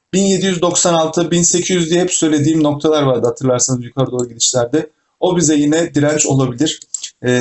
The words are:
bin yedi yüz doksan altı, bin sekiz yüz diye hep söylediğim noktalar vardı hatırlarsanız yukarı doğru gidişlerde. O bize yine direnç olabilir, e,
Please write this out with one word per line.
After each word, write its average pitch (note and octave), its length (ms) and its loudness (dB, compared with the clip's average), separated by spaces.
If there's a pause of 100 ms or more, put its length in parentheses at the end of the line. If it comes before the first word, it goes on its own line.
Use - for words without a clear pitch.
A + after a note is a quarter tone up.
(120)
bin F#3+ 100 2
yedi G3 240 2
yüz F3+ 160 -2
doksan F3 320 2
altı, D#3+ 360 0
bin E3+ 120 2
sekiz F3 340 0
yüz E3 140 -2
diye E3+ 100 2
hep F3+ 120 0
söylediğim D#3 500 2
noktalar D3 400 2
vardı B2 240 2
hatırlarsanız B2 580 -2
yukarı B2 260 -4
doğru B2 180 -4
gidişlerde. A#2+ 640 -2 (300)
O F3+ 160 0
bize D#3 200 2
yine D3+ 380 0
direnç D3 320 0
olabilir, C3 540 -2 (420)
e, B2 80 0 (100)